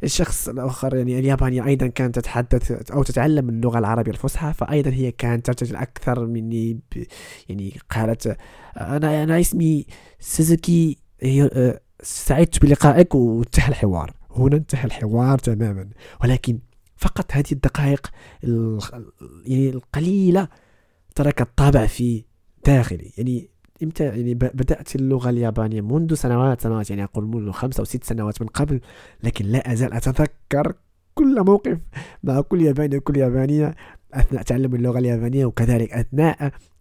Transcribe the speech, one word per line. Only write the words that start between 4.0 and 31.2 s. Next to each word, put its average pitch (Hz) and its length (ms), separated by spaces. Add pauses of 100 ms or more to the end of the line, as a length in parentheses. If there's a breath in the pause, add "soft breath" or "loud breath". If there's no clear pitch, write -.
الفصحى، 151 400
فأيضا 147 380
هي 127 200
كانت 117 360
ترتجل 123 300
أكثر 123 500
مني 113 480
ب-، 117 300 (440 loud breath)
يعني، 98 320 (100)
قالت: 110 480 (380 loud breath)
أنا، 151 460
أنا 165 180
اسمي 160 460 (340 loud breath)
سوزوكي 165 800 (240)
هيو-، 135 300
آه، 123 280 (220)
سعدت - 600
بلقائك 147 520
وانتهى 117 540
الحوار. 92 440 (240)
هنا 139 200
انتهى 143 280
الحوار 120 540
تماما. 104 500 (360 loud breath)
ولكن 123 340 (380)
فقط - 360
هذه 143 200
الدقائق 139 540 (380 loud breath)
ال-، 113 340 (680)
يعني 131 240
القليلة 175 800 (640 soft breath)
تركت 143 420
طابع 139 300
في 120 380 (420)
داخلي. 123 520
يعني 123 320 (320)
إمتى، 160 220
يعني 120 300
ب-، 120 40
بدأت 127 580
اللغة 131 340
اليابانية 110 500
منذ 156 340
سنوات، 123 460
سنوات، 113 300
يعني 101 140
أقول 107 220
منذ 110 240
خمس 127 280
أو 101 60
ست 123 200
سنوات 107 380
من 110 60
قبل، 120 320 (420 loud breath)
لكن 113 220
لا 127 280
أزال 120 200
أتذكر 143 840 (400)
كل 262 300